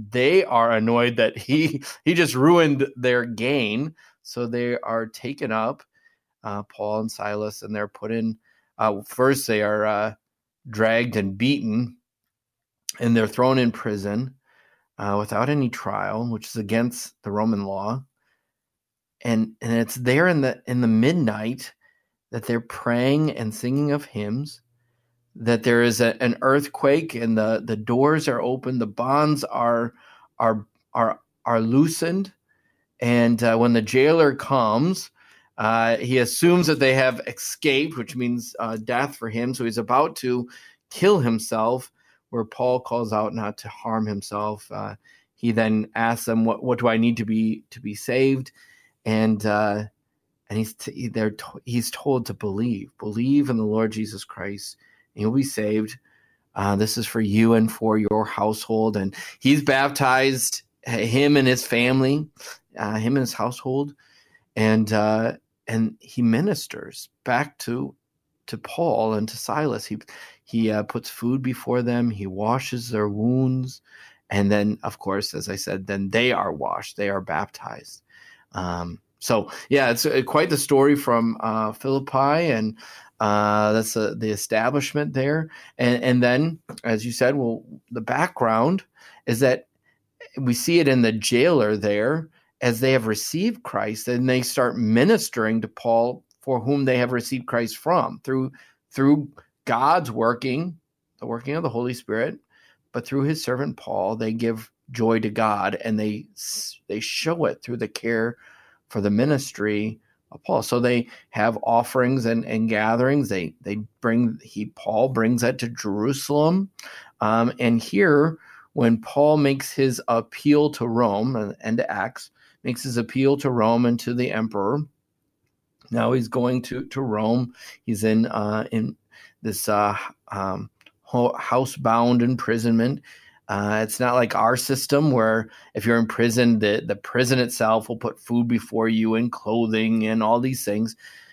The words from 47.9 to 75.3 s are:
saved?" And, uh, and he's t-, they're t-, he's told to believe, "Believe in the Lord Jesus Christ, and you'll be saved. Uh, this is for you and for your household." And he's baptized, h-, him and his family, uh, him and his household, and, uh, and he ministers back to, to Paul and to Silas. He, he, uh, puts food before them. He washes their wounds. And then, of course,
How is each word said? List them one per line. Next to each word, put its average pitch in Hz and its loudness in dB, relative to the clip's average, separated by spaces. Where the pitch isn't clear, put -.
saved?" 131 0
And, 110 2
uh, 107 0
and - -4
he's 110 -4
t-, - -10
they're 107 0
t-, - -10
he's 120 -2
told 131 -2
to - -8
believe, 104 -4
"Believe 127 0
in 117 0
the 110 0
Lord 107 0
Jesus 107 -8
Christ, 101 -12
and 107 -10
you'll 107 0
be 135 2
saved. 107 -2
Uh, 101 2
this 107 0
is 113 -4
for - -2
you 110 4
and 110 4
for 110 0
your 107 2
household." 110 0
And 98 -2
he's 147 4
baptized, 135 2
h-, 117 -2
him 143 4
and 131 6
his 127 2
family, 131 2
uh, 107 -4
him 113 0
and 135 2
his 120 -4
household, 131 -4
and, 110 2
uh, 110 2
and 113 -2
he - -8
ministers - -2
back 131 -2
to, 135 -6
to 113 -10
Paul 113 -2
and 107 -2
to - -14
Silas. 123 -4
He, - -8
he, 113 0
uh, 107 0
puts - -8
food 123 -4
before 123 -2
them. 120 0
He 101 -8
washes 117 -4
their 107 0
wounds. 127 -2
And 101 2
then, 104 2
of - -10
course, 98 -6